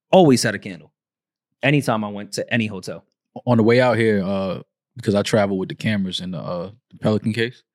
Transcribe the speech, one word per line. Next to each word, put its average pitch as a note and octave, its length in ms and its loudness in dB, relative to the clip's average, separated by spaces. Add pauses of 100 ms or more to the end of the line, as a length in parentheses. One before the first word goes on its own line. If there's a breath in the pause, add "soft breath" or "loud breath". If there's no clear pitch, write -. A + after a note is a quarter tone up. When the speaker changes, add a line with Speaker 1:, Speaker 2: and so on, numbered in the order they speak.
(120)
Speaker 1:
always D#3 320 6
had A2 100 -2
a G2+ 60 -10
candle E2+ 320 -16 (720)
anytime B2+ 400 0
I G#2 60 -8
went G#2 240 -12
to A2 200 -4
any A2 140 0
hotel. F#2+ 360 -12 (400)
Speaker 2:
On B2 120 4
the A2+ 80 4
way A#2+ 160 6
out B2 180 4
here, G#2+ 240 2
uh, F#2+ 400 -4 (320)
because A2 220 -2
I G2+ 60 2
travel G2+ 360 0
with F#2 100 -6
the E2+ 60 -12
cameras G2 460 -4
in F2+ 100 -10
the, F2 80 -8
uh, F2 320 -8 (220)
the - 60 -20
Pelican G#2+ 340 -2
case. A#2 320 -6 (100)